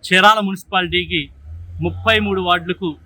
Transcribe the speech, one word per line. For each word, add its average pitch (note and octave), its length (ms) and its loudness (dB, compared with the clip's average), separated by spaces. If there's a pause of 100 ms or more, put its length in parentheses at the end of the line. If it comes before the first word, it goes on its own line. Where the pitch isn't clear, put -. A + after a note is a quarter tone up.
చీరాల G3+ 360 6
మున్సిపాలిటీకి F3+ 880 -4 (520)
ముప్పై G#3+ 380 0
మూడు G3 220 -2
వార్డులకు F3 540 -2 (100)